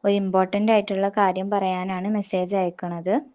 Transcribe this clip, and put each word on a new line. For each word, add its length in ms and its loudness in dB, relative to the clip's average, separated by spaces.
ഒരു 80 4
ഇമ്പോർട്ടന്റ് 580 2
ആയിട്ടുള്ള 380 2
കാര്യം 400 0
പറയാനാണ് 580 -2
മെസ്സേജ് 480 -2
അയക്കണത്. 640 -2